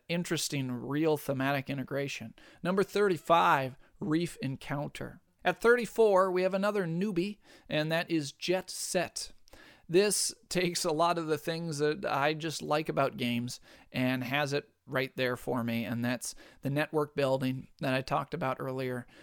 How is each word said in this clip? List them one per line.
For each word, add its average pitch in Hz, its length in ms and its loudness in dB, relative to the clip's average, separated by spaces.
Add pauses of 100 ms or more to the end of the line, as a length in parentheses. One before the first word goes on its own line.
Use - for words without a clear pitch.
interesting 151 640 -2
real 139 460 0
thematic 135 520 -2
integration. 139 640 -6 (300)
Number 190 200 2
thirty-five, 170 920 2 (220)
Reef 165 420 -2
Encounter. 139 800 -6 (220)
At - 160 0
thirty-four, 220 720 4
we 180 120 2
have 185 100 2
another 202 320 0
newbie, 180 520 -2 (320)
and 156 220 0
that 170 200 0
is 151 200 0
Jet 180 380 -2
Set. - 600 -4 (580)
This 196 440 4 (140)
takes 175 380 0
a 170 80 2
lot 170 240 4
of 165 100 -4
the 147 100 2
things 165 420 -4
that 151 260 0
I 143 280 2
just 156 280 -6
like 151 280 0
about 139 280 0
games 120 420 -2 (320)
and 127 320 0
has 139 300 -2
it 147 120 -2 (220)
right 135 280 -2
there 127 220 0
for 131 260 -2
me, 117 220 -2
and 117 180 -4
that's 123 320 -4 (260)
the 131 80 -4
network 151 460 -2
building 131 520 0 (120)
that 139 140 -2
I 131 80 0
talked 147 320 -4
about 131 260 -2
earlier, 131 460 -4 (180)